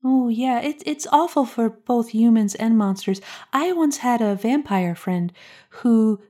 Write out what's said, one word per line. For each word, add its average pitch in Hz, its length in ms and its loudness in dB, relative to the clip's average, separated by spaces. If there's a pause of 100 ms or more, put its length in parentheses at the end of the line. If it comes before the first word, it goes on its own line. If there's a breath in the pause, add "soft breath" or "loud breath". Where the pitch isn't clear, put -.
Oh, 254 280 2
yeah, 240 320 -2
it, 294 240 -6
it's 302 260 -6
awful 302 340 0
for 226 240 -2
both 233 420 -4
humans 220 440 2
and 226 220 2
monsters. 196 420 0 (320 loud breath)
I 330 220 0
once 311 240 0
had 247 240 0
a 208 120 0
vampire 202 600 -2
friend 175 380 -4 (380 loud breath)
who 220 580 2